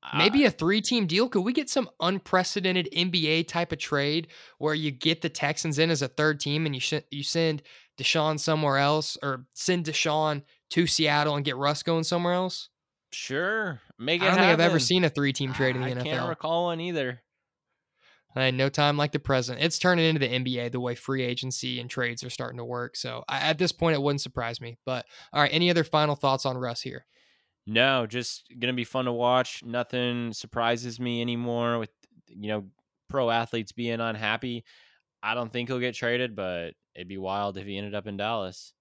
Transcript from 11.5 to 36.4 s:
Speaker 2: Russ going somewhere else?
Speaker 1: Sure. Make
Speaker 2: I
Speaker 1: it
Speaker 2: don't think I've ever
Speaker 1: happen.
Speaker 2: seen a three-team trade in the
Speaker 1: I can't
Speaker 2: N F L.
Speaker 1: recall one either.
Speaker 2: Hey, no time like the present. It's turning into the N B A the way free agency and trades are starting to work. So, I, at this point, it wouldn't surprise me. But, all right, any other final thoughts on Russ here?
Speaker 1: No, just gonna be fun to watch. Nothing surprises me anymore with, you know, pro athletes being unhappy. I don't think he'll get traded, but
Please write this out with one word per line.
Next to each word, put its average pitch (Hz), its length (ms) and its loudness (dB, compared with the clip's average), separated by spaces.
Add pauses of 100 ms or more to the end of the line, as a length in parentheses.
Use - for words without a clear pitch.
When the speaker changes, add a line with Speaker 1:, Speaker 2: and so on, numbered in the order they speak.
Speaker 2:
Russ 143 260 0
going 165 220 0
somewhere 175 280 0
else? 185 360 -4 (420)
Speaker 1:
Sure. 180 680 -4 (200)
Make 160 220 0
Speaker 2:
I 190 40 2
Speaker 1:
it - 40 6
Speaker 2:
don't 185 100 6
think 185 80 8
I've 165 140 6
ever - 20 6
Speaker 1:
happen. 165 160 4
Speaker 2:
seen 180 240 4
a 160 60 4
three-team 139 440 -2
trade 127 220 2
in 127 60 -4
the 127 80 -2
Speaker 1:
I 127 60 -4
can't 123 120 -4
Speaker 2:
N - 60 -4
F 127 80 -2
L. 123 80 -2
Speaker 1:
recall 165 360 -2
one 170 160 -2
either. 143 400 -4 (1120)
Speaker 2:
Hey, 131 180 2
no 131 180 2
time 147 280 2
like 147 140 2
the 143 80 0
present. 127 420 0
It's 165 160 0
turning 175 280 4
into 160 140 4
the 139 100 2
N 127 160 0
B 127 140 -2
A 120 100 -2
the 123 100 -4
way 123 160 -4
free 131 280 -2
agency 123 580 -4
and 123 80 -10
trades 123 340 -4
are 127 60 -8
starting 123 280 -8
to 117 80 -8
work. 123 300 -8
So, 120 320 -8
I, 135 140 -2
at 156 160 2
this 170 160 2
point, 165 220 2
it 139 60 0
wouldn't 143 200 0
surprise 120 400 -6
me. 117 240 -14
But, 127 200 -4 (280)
all 147 80 2
right, 143 120 4
any 170 160 4
other 165 140 4
final 151 320 2
thoughts 135 300 0
on 127 120 -2
Russ 123 240 -6
here? 127 240 -12 (600)
Speaker 1:
No, 123 420 4
just - 520 -8
gonna 123 140 0
be 123 100 -2
fun 127 220 -2
to 123 80 0
watch. 123 500 2
Nothing 120 680 -4
surprises 117 680 -2
me 120 220 -2
anymore 120 580 -2
with, 110 120 -8 (360)
you 104 220 -10
know, 104 160 -2 (420)
pro 131 220 0
athletes 117 420 0
being 117 300 -4
unhappy. 113 640 -4 (560)
I 110 140 -2
don't 117 180 -4
think 120 160 -4
he'll 127 100 -2
get 123 160 -2
traded, 120 400 -2
but 90 360 -4 (240)